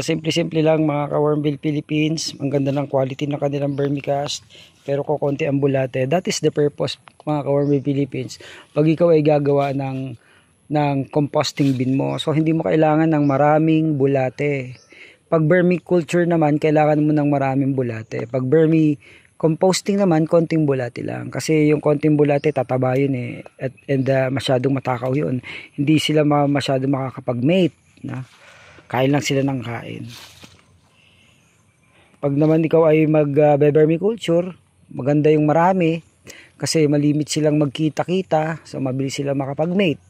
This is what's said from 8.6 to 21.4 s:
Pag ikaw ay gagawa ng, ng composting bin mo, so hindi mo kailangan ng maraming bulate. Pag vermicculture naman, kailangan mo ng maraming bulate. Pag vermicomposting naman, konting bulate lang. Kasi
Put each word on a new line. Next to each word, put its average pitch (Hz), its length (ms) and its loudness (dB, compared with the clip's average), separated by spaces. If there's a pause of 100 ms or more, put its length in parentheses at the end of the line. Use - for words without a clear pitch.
Pag 151 80 2
ikaw 165 300 4
ay 151 100 4
gagawa 143 480 2
ng, 135 460 -6 (500)
ng 143 400 0
composting 147 680 0
bin 131 180 0
mo, 139 240 -4
so 147 160 -2
hindi 156 160 2
mo 160 160 -2
kailangan 156 400 2
ng 147 160 2
maraming 156 720 2
bulate. 135 800 -2 (480)
Pag 160 240 0
vermicculture 175 800 2
naman, 156 320 2
kailangan 151 400 2
mo 151 160 2
ng 147 160 2
maraming 135 400 0
bulate. 123 560 -6
Pag 131 160 -4
vermicomposting 160 1600 0
naman, 160 240 2
konting 165 400 2
bulate 127 320 -4
lang. 120 320 -8
Kasi 151 400 2